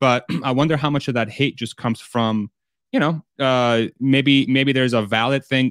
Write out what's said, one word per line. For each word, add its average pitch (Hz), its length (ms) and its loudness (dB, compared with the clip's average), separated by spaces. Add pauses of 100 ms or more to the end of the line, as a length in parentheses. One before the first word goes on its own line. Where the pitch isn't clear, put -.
But 123 280 2
<clears throat> 165 160 -6
I 135 80 -2
wonder 151 240 0
how 147 140 -2
much 143 180 -2
of 127 60 -4
that 113 140 -2
hate 139 280 -4
just - 200 -10
comes 113 240 -4
from, 110 500 -4 (420)
you 254 80 0
know, 156 220 -2 (180)
uh, 120 460 2 (140)
maybe, 135 460 4
maybe 135 260 2
there's 127 200 0
a 113 100 2
valid 113 420 0
thing 131 260 0